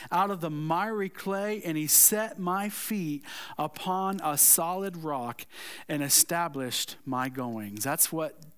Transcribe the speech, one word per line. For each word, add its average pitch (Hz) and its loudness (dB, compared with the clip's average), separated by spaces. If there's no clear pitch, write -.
out 190 4
of 185 -4
the 165 -2
miry 180 0
clay, 196 -4
and 160 -2
he 156 -2
set 214 6
my 190 0
feet 170 -4
upon 190 -2
a 151 0
solid 180 4
rock 139 -4
and 147 0
established 143 2
my 127 -2
goings." 110 -6
That's 143 2
what 160 -4